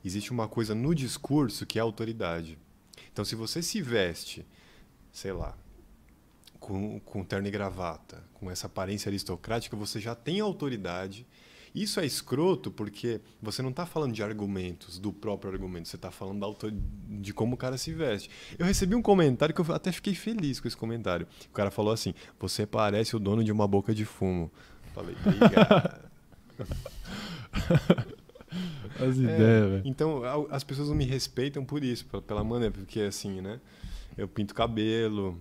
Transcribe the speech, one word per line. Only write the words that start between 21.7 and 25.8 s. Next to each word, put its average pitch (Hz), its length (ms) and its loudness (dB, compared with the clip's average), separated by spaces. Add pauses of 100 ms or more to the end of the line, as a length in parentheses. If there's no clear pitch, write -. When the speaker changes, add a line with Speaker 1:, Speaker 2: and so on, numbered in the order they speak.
Speaker 1:
falou 107 200 2
assim, 104 220 -2 (240)
"Você 98 260 -2
parece 110 520 2
o - 20 2
dono 104 240 4
de 107 80 4
uma 104 160 4
boca 101 260 4
de 107 120 0
fumo." 90 480 0 (420)
Falei, 87 220 -8 (100)
"Obrigado." 202 760 8 (580)